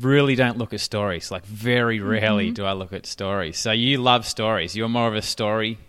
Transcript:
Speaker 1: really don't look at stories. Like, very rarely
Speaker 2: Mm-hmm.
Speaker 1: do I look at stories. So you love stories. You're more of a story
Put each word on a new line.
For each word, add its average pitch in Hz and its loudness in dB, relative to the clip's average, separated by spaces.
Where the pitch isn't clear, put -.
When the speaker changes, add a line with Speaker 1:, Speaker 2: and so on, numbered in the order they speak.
Speaker 1:
really 139 4
don't 120 2
look 113 -4
at 104 -6
stories. 101 -4
Like, 92 -8
very 113 0
rarely 104 2
Speaker 2:
Mm-hmm. 113 -2
Speaker 1:
do 98 -4
I 98 0
look 95 -6
at 95 -10
stories. 95 -4
So 113 -2
you 123 2
love 123 2
stories. 101 -2
You're 113 -2
more 117 2
of 110 0
a 107 -2
story 110 -2